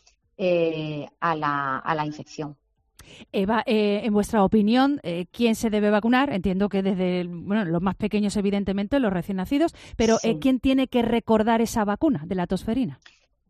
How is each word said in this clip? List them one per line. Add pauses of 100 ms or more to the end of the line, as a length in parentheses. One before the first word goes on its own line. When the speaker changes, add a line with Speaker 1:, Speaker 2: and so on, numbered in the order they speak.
(380)
Speaker 1:
eh, (120)
a
la,
a
la
infección. (760)
Speaker 2:
Eva,
eh,
en
vuestra
opinión,
eh,
¿quién
se
debe
vacunar?
Entiendo
que
desde
el,
bueno,
los
más
pequeños,
evidentemente,
los
recién
nacidos, (240)
pero,
eh,
Speaker 1:
Sí.
Speaker 2:
¿quién
tiene
que
recordar
esa
vacuna
de
la
tosferina? (500)